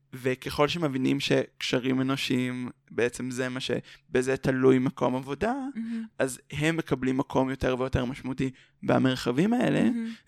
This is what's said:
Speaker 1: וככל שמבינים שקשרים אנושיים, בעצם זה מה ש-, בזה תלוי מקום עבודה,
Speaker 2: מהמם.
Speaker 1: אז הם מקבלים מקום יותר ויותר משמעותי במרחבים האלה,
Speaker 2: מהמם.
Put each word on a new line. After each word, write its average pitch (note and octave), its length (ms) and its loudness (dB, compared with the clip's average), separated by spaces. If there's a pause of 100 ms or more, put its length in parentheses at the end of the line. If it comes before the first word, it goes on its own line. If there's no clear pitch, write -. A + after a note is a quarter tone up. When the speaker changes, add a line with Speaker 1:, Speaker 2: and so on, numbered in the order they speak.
(140)
Speaker 1:
וככל C3 540 0
שמבינים C#3 520 0
שקשרים C3 800 0
אנושיים, B2+ 680 -2 (200)
בעצם A#2+ 400 -2
זה B2+ 180 -4
מה B2+ 120 -6
ש-, - 100 -4 (400)
בזה B2+ 260 2
תלוי C3 420 6
מקום B2+ 380 0
עבודה, C#3 380 -4 (200)
Speaker 2:
מהמם. A3+ 300 -6 (140)
Speaker 1:
אז B2 220 -2 (120)
הם D#3+ 240 0
מקבלים C3 400 -2
מקום C3 340 0
יותר C3 280 -2
ויותר C3 260 0
משמעותי B2+ 460 -4 (320)
במרחבים C3 680 2
האלה, - 320 2
Speaker 2:
מהמם. A3+ 280 0 (160)